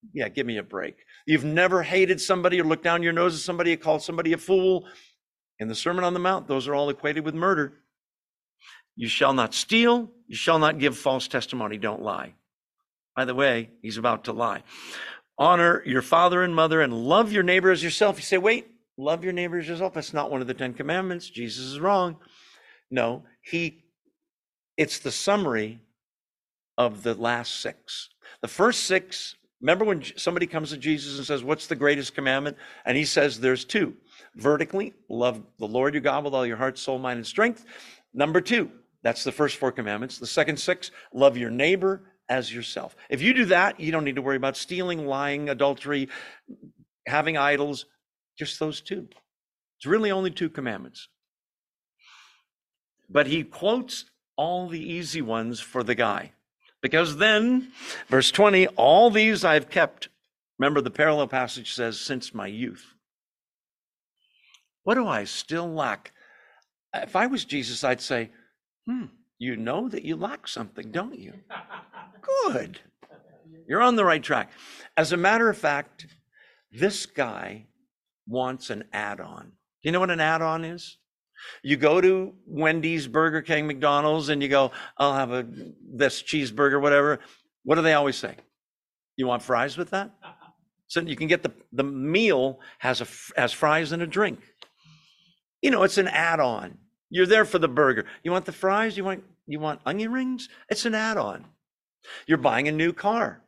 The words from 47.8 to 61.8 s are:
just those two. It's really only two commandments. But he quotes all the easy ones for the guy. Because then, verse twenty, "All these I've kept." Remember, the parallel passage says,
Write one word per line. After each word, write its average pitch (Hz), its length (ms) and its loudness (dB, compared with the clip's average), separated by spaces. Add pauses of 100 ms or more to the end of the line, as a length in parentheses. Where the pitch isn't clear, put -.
just - 220 -10
those 156 220 -6
two. - 260 -10 (680)
It's - 80 -16
really 208 260 2
only 190 200 -2
two 160 180 -4
commandments. 107 580 -10 (2000)
But 135 180 2
he 156 160 -2
quotes 247 600 -4 (300)
all 180 320 -4
the 165 140 -8
easy 165 400 -8
ones 113 400 -6
for 127 220 -6
the 113 120 0
guy. 110 380 -2 (480)
Because 151 360 2
then, 220 540 4 (380)
verse 131 220 6
twenty, 196 360 8
"All 175 420 8
these 214 340 4
I've 156 260 4
kept." - 400 0 (500)
Remember, 143 220 2
the 120 100 -4
parallel 151 360 2
passage 123 460 -6
says, 113 260 -4